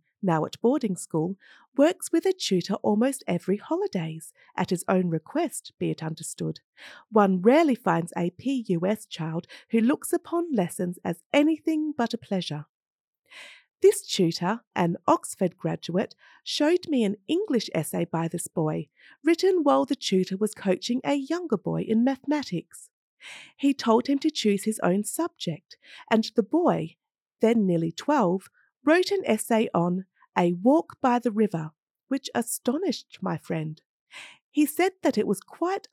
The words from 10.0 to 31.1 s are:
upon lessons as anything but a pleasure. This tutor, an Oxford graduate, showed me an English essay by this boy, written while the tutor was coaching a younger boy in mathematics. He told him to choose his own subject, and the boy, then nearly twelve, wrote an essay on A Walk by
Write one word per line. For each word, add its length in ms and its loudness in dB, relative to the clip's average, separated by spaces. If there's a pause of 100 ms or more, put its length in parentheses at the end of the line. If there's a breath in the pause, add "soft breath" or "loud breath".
upon 400 -4
lessons 500 -2
as 200 -6 (100)
anything 640 2
but 160 -2
a 40 -6
pleasure. 480 -6 (1160 loud breath)
This 240 6
tutor, 560 0 (140)
an 220 0 (100)
Oxford 500 0
graduate, 560 -4 (300 soft breath)
showed 440 0
me 160 2
an 120 0 (120)
English 460 0
essay 320 -2
by 220 -4
this 200 -8
boy, 420 -4 (340 soft breath)
written 400 2
while 220 4
the 100 -2
tutor 420 -2
was 160 -2
coaching 500 -2
a 120 0
younger 420 -4
boy 240 -4
in 220 2
mathematics. 840 -4 (680 loud breath)
He 160 2
told 340 2
him 120 2
to 100 0
choose 360 0
his 180 -2
own 200 2
subject, 720 -8 (340 loud breath)
and 240 2
the 80 4
boy, 540 0 (420)
then 260 4
nearly 260 0
twelve, 580 0 (360)
wrote 240 4
an 160 0
essay 480 2
on 320 0 (320 soft breath)
A 160 2
Walk 480 2
by 160 2